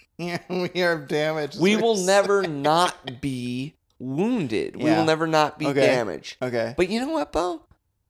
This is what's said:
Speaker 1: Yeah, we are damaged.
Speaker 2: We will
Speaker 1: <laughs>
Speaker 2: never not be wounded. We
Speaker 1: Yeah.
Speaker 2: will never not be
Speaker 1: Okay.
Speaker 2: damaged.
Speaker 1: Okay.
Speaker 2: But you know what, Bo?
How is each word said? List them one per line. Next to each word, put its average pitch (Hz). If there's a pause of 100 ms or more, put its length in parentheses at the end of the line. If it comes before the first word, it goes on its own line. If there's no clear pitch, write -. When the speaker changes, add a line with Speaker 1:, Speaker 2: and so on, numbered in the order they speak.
(180)
Speaker 1:
Yeah, 170 (100)
we 180
are 170
damaged. 151
Speaker 2:
We 196
will 220
Speaker 1:
<laughs> 185
Speaker 2:
never 196
not 151
be 127 (240)
wounded. 135
We -
Speaker 1:
Yeah. -
Speaker 2:
will -
never 160
not 156
be 151
Speaker 1:
Okay. 135
Speaker 2:
damaged. 110
Speaker 1:
Okay. 120
Speaker 2:
But 180
you 226
know 262
what, 311
Bo? 339 (460)